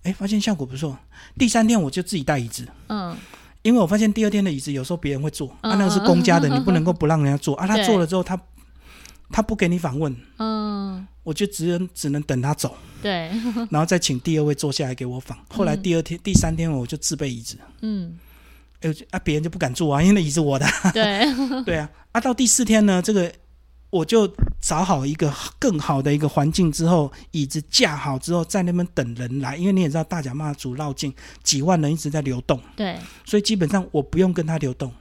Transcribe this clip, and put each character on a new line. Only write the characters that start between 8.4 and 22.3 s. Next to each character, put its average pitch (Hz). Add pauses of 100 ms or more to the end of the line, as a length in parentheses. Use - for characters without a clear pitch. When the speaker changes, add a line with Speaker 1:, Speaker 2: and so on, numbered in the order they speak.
Speaker 1:
他 -
不 220
给 202
你 175
访 147
问。 143 (220)
Speaker 2:
嗯。 208 (160)
Speaker 1:
我 160
就 202
只 165
能， 175
只 -
能 147
等 131
他 143
走。 - (240)
Speaker 2:
对。 170 (220)
<laughs> 226
Speaker 1:
然 151
后 165
再 175
请 131
第 156
二 151
位 147
坐 143
下 147
来 127
给 127
我 123
访。 - (120)
后 214
来 -
第 190
二 165
天， 170
Speaker 2:
嗯。 -
Speaker 1:
第 196
三 165
天 165
我 127
就 156
自 -
备 139
椅 120
子。 - (240)
Speaker 2:
嗯。 180 (640)
Speaker 1:
哎， 156 (160)
啊， 185
别 156
人 151
就 170
不 175
敢 131
坐 151
啊， 139
因 180
为 202
那 196
椅 147
子 147
我 143
的。 139 (280)
Speaker 2:
对。 214 (220)
Speaker 1:
<laughs> 254
对 175
啊。 151 (240)
啊， 233
到 254